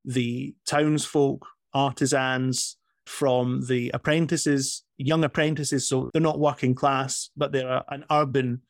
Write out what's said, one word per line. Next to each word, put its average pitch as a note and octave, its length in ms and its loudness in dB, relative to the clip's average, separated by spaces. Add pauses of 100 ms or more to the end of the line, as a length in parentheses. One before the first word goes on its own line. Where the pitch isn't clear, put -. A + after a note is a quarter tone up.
the B2+ 500 -4 (120)
townsfolk, D3 800 0 (280)
artisans, C3 1040 0 (280)
from B2+ 640 0
the B2 260 -2
apprentices, D3 880 0 (140)
young D#3+ 260 2
apprentices, D3+ 640 0
so C3 240 0
they're D#3+ 100 2
not D3+ 180 2
working C#3 360 2
class, C3+ 600 0
but C#3+ 160 -2
they're C3 160 -2
a, B2+ 200 -2
an C#3+ 220 -10
urban C3 580 2